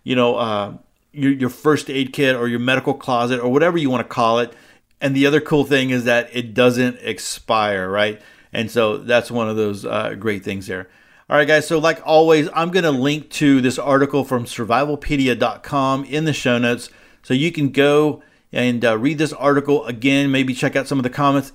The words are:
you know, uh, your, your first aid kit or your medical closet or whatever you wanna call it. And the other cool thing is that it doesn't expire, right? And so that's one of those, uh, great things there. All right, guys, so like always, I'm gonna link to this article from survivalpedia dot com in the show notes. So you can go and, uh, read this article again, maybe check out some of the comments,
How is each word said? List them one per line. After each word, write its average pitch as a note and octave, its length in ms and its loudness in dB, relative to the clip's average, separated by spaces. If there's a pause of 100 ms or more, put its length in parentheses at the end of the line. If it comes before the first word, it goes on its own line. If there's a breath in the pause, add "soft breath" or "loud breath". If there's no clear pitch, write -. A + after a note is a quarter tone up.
you B2+ 100 -4
know, A#2+ 220 2
uh, G#2+ 400 -4 (340)
your, C#3 220 0
your B2+ 180 -2
first D3 400 0
aid C3 220 -4
kit C3 240 2
or A#2+ 100 -2
your A#2+ 140 -2
medical B2+ 340 0
closet B2 460 -2
or B2 100 0
whatever E3 260 2
you D3 140 0
wanna A#2 140 -2
call A#2 340 0
it. A#2+ 160 -4 (440 soft breath)
And C#3 160 -2
the C#3 120 4
other D3 160 4
cool D3 220 2
thing C3 260 0
is B2 140 -2
that A#2+ 280 2
it A#2+ 220 -8
doesn't B2 480 2
expire, G#2 840 -2
right? G#2 320 0 (320 loud breath)
And A2+ 200 -4
so A2 260 2
that's A2+ 340 0
one A#2 160 -2
of A2 80 -4
those, G#2 300 -2
uh, A2 340 -4
great G2+ 240 -4
things G2 260 -8
there. F#2 200 -10 (400 soft breath)
All - 80 0
right, D3 100 4
guys, D3+ 220 2
so E3 100 0
like D#3+ 280 -2
always, D#3+ 480 4
I'm E3+ 160 -2
gonna F3 220 0
link C#3+ 400 -2
to C#3 280 4
this B2 180 0
article C3+ 460 0
from B2 220 -4
survivalpedia C3 920 -2
dot A2 240 -4
com C3+ 440 -2
in D3+ 180 -4
the D3+ 80 0
show B2 240 0
notes. A#2+ 320 -2 (340 soft breath)
So B2+ 120 -2
you D#3+ 180 0
can C#3+ 200 -2
go D3 500 2 (280 soft breath)
and, A#2+ 360 -2
uh, A2+ 100 2
read C#3+ 220 0
this D3+ 160 -2
article C#3+ 500 0
again, C3+ 460 0
maybe C3 240 0
check C#3 220 -2
out C3+ 120 -2
some C#3 100 -2
of B2+ 40 0
the B2 80 -4
comments, C#3 440 0